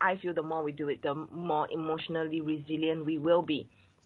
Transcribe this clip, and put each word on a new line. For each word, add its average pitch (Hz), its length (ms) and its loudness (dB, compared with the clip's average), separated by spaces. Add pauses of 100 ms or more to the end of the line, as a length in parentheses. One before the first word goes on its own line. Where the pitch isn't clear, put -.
I 185 160 4
feel 180 160 -4
the 160 100 0
more 160 180 -2
we 147 120 -2
do 147 160 -4
it, 139 120 -4
the 143 140 0
more 156 560 -2
emotionally 160 720 -2
resilient 156 640 0
we 156 120 0
will 170 240 6
be. 151 280 -2 (360)